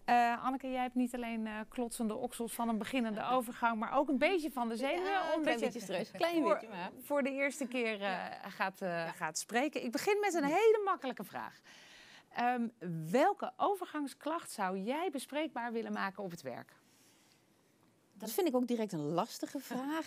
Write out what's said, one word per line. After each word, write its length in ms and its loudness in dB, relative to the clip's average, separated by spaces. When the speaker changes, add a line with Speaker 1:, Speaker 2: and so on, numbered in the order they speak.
Speaker 1:
Eh, 400 4
Anneke, 260 -2
jij 120 0
hebt 120 -2
niet 200 2
alleen, 320 -4
eh, 60 -6
klotsende 460 -2
oksels 380 -4
van 160 0
een 100 2
beginnende 420 0
Speaker 2:
Ja. 100 0
Speaker 1:
overgang, 480 2
maar 140 -2
ook 160 4
een 100 2
beetje 320 4
van 180 -2
de 80 0
zenuwen, 340 0
Speaker 2:
Ja, 80 2
een 60 2
Speaker 1:
omdat 180 2
Speaker 2:
klein 160 2
Speaker 1:
je 60 0
Speaker 2:
beetje 160 -2
stress. 300 -4
Klein 320 2
Speaker 1:
voor, 100 4
Speaker 2:
beetje 160 0
maar. 220 -6
Speaker 1:
voor 220 0
de 80 0
eerste 360 -2
keer, 260 0
eh, 80 -4
Speaker 2:
Ja. 480 -4
Speaker 1:
gaat, 320 -4
eh, 80 -2
Speaker 2:
Ja. 240 -2
Speaker 1:
gaat 260 -4
spreken. 460 0
Ik 80 -4
begin 280 2
met 140 2
een 140 2
Speaker 2:
Ja. 60 2
Speaker 1:
hele 300 8
makkelijke 400 -2
vraag. 360 -10
Ehm, 340 0
welke 460 4
overgangsklacht 920 -2
zou 280 -2
jij 320 -2
bespreekbaar 640 -4
willen 200 -4
maken 300 -4
op 80 -6
het 120 -12
werk? 320 -10
Speaker 2:
Dat 120 -8
vind 180 2
ik 80 2
ook 100 4
direct 260 -2
een 200 -2
lastige 480 -2
vraag. 460 -4